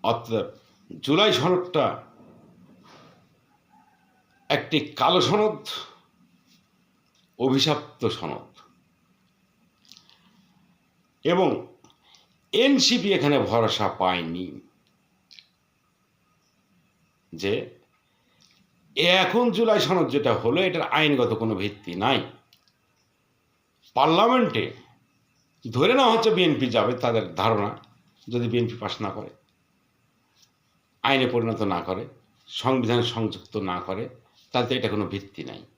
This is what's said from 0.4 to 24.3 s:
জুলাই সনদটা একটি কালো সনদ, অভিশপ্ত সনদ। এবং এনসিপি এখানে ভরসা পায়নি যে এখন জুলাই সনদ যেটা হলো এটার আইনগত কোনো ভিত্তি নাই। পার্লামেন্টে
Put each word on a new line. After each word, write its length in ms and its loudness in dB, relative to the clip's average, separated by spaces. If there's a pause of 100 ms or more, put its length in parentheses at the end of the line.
জুলাই 440 2
সনদটা 520 0 (2750)
একটি 280 0 (220)
কালো 220 4
সনদ, 400 2 (1800)
অভিশপ্ত 600 0 (160)
সনদ। 320 -10 (2750)
এবং 240 2 (1040)
এনসিপি 640 2
এখানে 200 2 (120)
ভরসা 380 0 (120)
পায়নি 480 -2 (2750)
যে 200 -4 (1700)
এখন 300 2
জুলাই 360 2
সনদ 280 2
যেটা 180 2
হলো 280 0
এটার 240 -2 (120)
আইনগত 340 2 (100)
কোনো 140 -2
ভিত্তি 400 -8
নাই। 240 0 (1800)
পার্লামেন্টে 680 4 (1000)